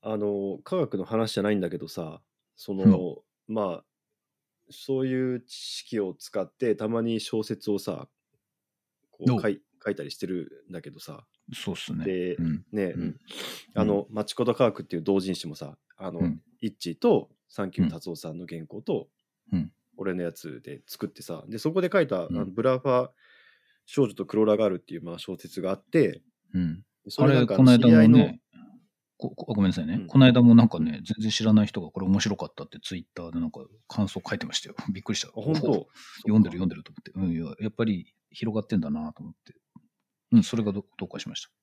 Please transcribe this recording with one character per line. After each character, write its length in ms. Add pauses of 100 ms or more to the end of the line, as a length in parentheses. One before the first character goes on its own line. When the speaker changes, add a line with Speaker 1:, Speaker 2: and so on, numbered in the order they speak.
Speaker 1:
あ 140
の、 460
科 140
学 220
の 60
話 300
じ 60
ゃ 20
な 80
い 60
ん 40
だ 80
け 100
ど 100
さ、 340 (320)
そ 200
の、 500 (240)
Speaker 2:
う 40
ん。 20
Speaker 1:
ま 280
あ、 20 (880)
そ 300
う 60
い 300
う 40
知 120
識 480
を 140
使 260
っ 120
て、 240
た 100
ま 160
に 180
小 220
説 280
を 80
さ、 300 (1000)
こ 180
う、 40
Speaker 2:
お 60
う。 20
Speaker 1:
書 80
い-、 140 (220)
書 60
い 40
た 80
り 80
し 80
て 80
る 420
ん 40
だ 100
け 80
ど 100
さ。 240 (300)
Speaker 2:
そ 180
う 20
っ 20
す 180
ね。 100
Speaker 1:
で、 300
Speaker 2:
う 80
ん。 300
Speaker 1:
ね、 140
Speaker 2:
う 120
ん。 40
Speaker 1:
う 40
ん。 140 (540)
あ 100
の、 180
Speaker 2:
う 100
ん。 20
Speaker 1:
町 200
子 100
と 100
科 100
学 180
っ 40
て 100
い 20
う 40
同 180
人 140
誌 120
も 80
さ、 240 (180)
あ 140
の、 80
Speaker 2:
う 60
ん。 180 (180)
Speaker 1:
イ 80
ッ 80
チ 140
ー 80
と 320 (180)
サ 160
ン 60
キ 100
ュ 60
ー 40
達 200
夫 60
さ 160
ん 60
の 100
原 180
稿 160
と、 260 (440)
Speaker 2:
う 40
ん。 40
う 20
ん。 100 (240)
Speaker 1:
俺 160
の 100
や 100
つ 280
で 260
作 200
っ 20
て 140
さ、 260
で、 100
そ 140
こ 80
で 100
書 100
い 80
た、 180
Speaker 2:
う 60
ん。 40
Speaker 1:
あ 40
の、 60
ブ 160
ラ 180
フ 80
ァ 220 (720)
少 240
女 60
と 120
ク 100
ロ 60
ー 40
ラ 80
ー 40
ガ 80
ー 40
ル 60
っ 40
て 120
い 60
う、 40
ま 120
あ、 40
小 180
説 240
が 100
あ 60
っ 80
て、 380 (300)
Speaker 2:
う 60
ん。 260 (240)
Speaker 1:
そ 160
れ 100
な 80
ん 40
か、 80
Speaker 2:
あ 40
れ、 0
こ 40
の 100
間 160
も 60
ね、 140
Speaker 1:
知 40
り 60
合 60
い 60
の 80 (800)
Speaker 2:
こ-、 160
こ-、 200
ご 80
め 60
ん 20
な 20
さ 100
い 40
ね。 80
Speaker 1:
う 60
ん。 60
Speaker 2:
こ 120
の 80
間 160
も 120
な 100
ん 40
か 120
ね、 220
全 180
然 100
知 140
ら 80
な 100
い 40
人 140
が、 120
「こ 80
れ 60
面 140
白 160
か 100
っ 80
た」 100
っ 40
て 120
Twitter 500
で 100
な 60
ん 40
か 100 (280)
感 200
想 180
書 80
い 40
て 80
ま 60
し 80
た 80
よ。 80
<laughs> 160
び 80
っ 20
く 100
り 40
し 40
た。 80
Speaker 1:
あ、 60
本 200
当？ 160
Speaker 2:
お 0
お、 40
Speaker 1:
そ 60
っ 40
か。 60 (320)
Speaker 2:
読 160
ん 40
で 80
る、 80
読 80
ん 20
で 60
る 80
と 100
思 80
っ 20
て。 100
う 100
ん、 100
い 60
や、 220
や 80
っ 40
ぱ 140
り 280 (160)
広 240
が 60
っ 60
て 100
ん 40
だ 100
な 240
と 80
思 100
っ 20 (120)
て。 80 (800)
う 60
ん、 40
そ 140
れ 80
が 80
ど-、 120 (140)
ど 80
う 20
か 100
し 100
ま 80
し 60
た？ 80 (120)